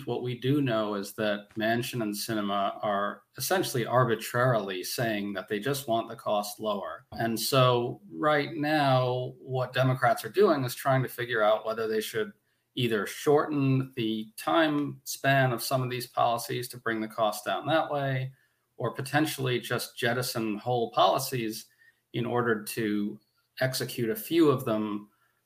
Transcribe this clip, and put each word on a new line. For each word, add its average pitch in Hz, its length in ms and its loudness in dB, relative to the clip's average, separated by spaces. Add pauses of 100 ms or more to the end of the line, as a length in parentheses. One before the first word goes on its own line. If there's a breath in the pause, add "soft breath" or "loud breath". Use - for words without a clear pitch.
What 120 180 -4
we 123 160 -6
do 143 220 2
know 110 340 0
is 98 200 -6
that 104 420 -2
Manchin 117 460 0
and 104 120 -2
Sinema 101 680 -2
are 101 420 -2 (140)
essentially 131 480 -2
arbitrarily 117 960 2
saying 104 520 -2
that 95 160 -8
they 104 100 -2
just 135 300 -4
want 113 180 0
the 113 80 -12
cost 104 460 -4
lower. 98 500 -4
And 117 260 0
so 127 640 4 (100)
right 151 460 0
now, 131 880 2
what 127 320 -4
Democrats 127 500 2
are 110 60 -8
doing 165 340 4
is 127 100 -4
trying 131 300 2
to 117 60 -4
figure 120 340 0
out 110 220 4
whether 110 200 -2
they 110 140 0
should 107 320 -4 (440)
either 110 300 0
shorten 143 920 2
the 110 400 -2
time 151 680 0
span 135 480 2
of 117 100 -4
some 131 220 0
of 123 60 -4
these 123 180 -6
policies 120 640 -2
to 127 80 -16
bring 113 240 -2
the 110 80 -4
cost 107 340 -2
down 98 240 -4
that 151 240 0
way, 135 400 -2 (460)
or 117 160 -4
potentially 131 640 -2
just - 380 -6
jettison 117 600 -2
whole 120 340 -2
policies 135 720 0 (480)
in 120 120 -4
order 117 380 0
to 104 560 -4 (400)
execute 123 500 -2
a 107 60 -2
few 160 340 4
of 123 140 2
them 107 460 -2 (360)